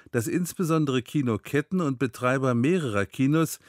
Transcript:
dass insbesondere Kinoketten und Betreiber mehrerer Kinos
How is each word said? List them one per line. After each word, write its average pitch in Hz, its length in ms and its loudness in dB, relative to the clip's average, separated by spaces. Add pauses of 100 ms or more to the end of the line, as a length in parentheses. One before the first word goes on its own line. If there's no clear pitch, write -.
(120)
dass 117 160 0
insbesondere 156 760 0
Kinoketten 143 800 -2
und 135 160 -2
Betreiber 127 560 0
mehrerer 120 540 0
Kinos 151 500 0 (120)